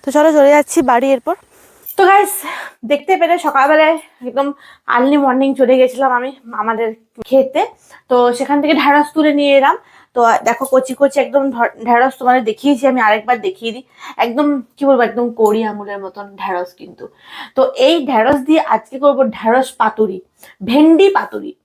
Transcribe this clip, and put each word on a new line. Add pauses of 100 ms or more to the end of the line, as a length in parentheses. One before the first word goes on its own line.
তো
চলো,
চলে
যাচ্ছি (140)
বাড়ি
এরপর। (600)
তো
গাইস, (520)
দেখতে
পেলে (100)
সকালবেলায় (300)
একদম (480)
আর্লি
মর্নিং (100)
চলে
গেছিলাম
আমি (300)
আমাদের (380)
ক্ষেতে। (480)
তো (220)
সেখান
থেকে
ঢ্যাঁড়স
তুলে
নিয়ে
এলাম। (400)
তো (280)
দেখো, (100)
কচি
কচি
একদম (120)
ধ-, (120)
ঢ্যাঁড়স
তোমাদের
দেখিয়েছি
আমি,
আরেকবার (100)
দেখিয়ে
দিই। (340)
একদম (300)
কি
বলবো,
একদম (140)
কড়ি
আঙুলের
মতন (100)
ঢ্যাঁড়স (100)
কিন্তু। (500)
তো (260)
এই (140)
ঢ্যাঁড়স
দিয়ে (140)
আজকে
করবো (160)
ঢ্যাঁড়স (140)
পাতুরি, (500)
ভেন্ডি (100)
পাতুরি। (140)